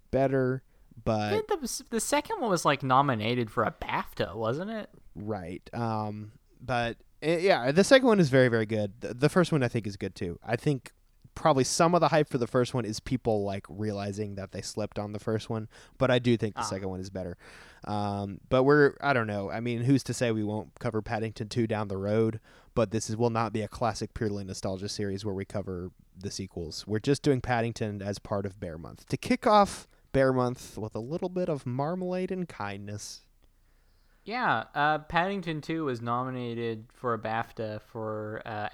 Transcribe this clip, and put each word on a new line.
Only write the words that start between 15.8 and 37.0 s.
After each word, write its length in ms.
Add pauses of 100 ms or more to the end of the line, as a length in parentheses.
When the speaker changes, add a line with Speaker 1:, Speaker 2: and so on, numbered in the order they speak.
Speaker 1:
but 120
I 80
do 180
think 180
the 80
Speaker 2:
Ah. 20
Speaker 1:
second 240
one 120
is 100
better. 260 (480)
Um, 640
but 160
we're, 360
I 120
don't 140
know. 240
I 100
mean, 220
who's 220
to 100
say 180
we 120
won't 340
cover 240
Paddington 460
Two 180
down 220
the 100
road, 420 (340)
but 160
this 180
is, 80
will 140
not 220
be 100
a 60
classic 460
Purely 300
Nostalgia 440
series 360
where 100
we 120
cover 440 (280)
the 120
sequels. 560
We're 120
just 240
doing 180
Paddington 640
as 160
part 260
of 160
Bear 160
Month 320
to 80
kick 300
off 420 (240)
Bear 200
Month 440
with 180
a 60
little 300
bit 180
of 160
marmalade 640
and 180
kindness. 720 (1040)
Speaker 2:
Yeah, 400 (100)
uh, 240
Paddington 640
Two 240
was 160
nominated 880
for 220